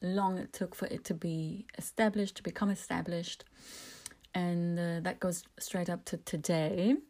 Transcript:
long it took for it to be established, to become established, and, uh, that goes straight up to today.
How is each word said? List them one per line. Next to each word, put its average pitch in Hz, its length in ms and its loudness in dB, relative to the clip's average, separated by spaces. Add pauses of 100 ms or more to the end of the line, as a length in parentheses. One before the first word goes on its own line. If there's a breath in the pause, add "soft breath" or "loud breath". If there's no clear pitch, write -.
long 190 340 2
it - 160 -6
took 180 220 -4
for - 120 -4
it - 180 -6
to 175 100 -2
be 160 520 -4 (120)
established, 208 580 0
to - 60 -12
become 196 260 0
established, 170 760 -2 (920 loud breath)
and, 175 440 2
uh, 170 220 2
that 180 180 -2
goes 180 260 0 (140)
straight 180 300 -2
up 175 160 -2
to 170 140 -4
today. 175 800 4 (140)